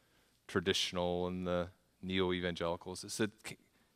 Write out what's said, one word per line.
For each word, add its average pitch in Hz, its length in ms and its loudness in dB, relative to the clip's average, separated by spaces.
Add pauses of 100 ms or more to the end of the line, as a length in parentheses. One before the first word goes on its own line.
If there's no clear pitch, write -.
(480)
traditional 90 800 2
and 90 180 -4
the 87 220 0 (340)
neo-evangelicals. 90 1040 0
It 104 80 -10
said, 107 200 2 (140)
"C-, - 120 -10 (380)